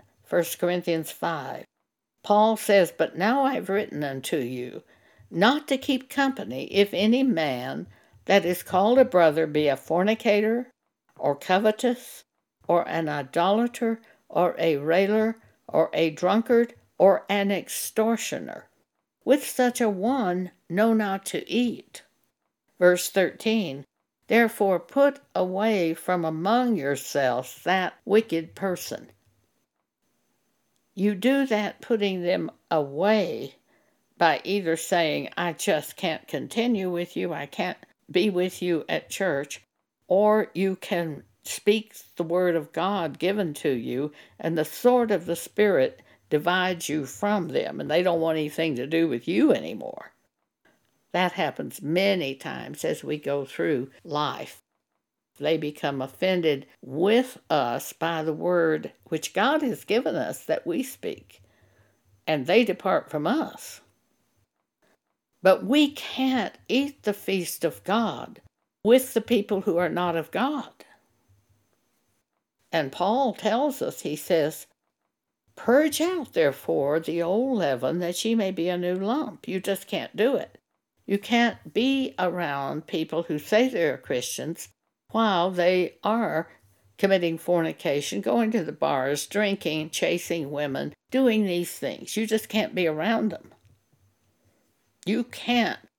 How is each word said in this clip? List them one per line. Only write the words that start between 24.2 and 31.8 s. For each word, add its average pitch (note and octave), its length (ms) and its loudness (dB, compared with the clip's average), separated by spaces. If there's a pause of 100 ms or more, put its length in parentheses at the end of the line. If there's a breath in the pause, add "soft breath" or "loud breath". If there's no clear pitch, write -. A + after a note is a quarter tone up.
"Therefore G#3+ 540 4
put C#4 400 2 (160)
away F#3 580 0
from F3 320 -2
among G3+ 520 0
yourselves C3+ 840 -2
that F3+ 300 0 (120)
wicked F#3+ 500 0
person." - 560 -6 (1900)
You G3+ 160 2
do C4 340 2
that G#3 340 -2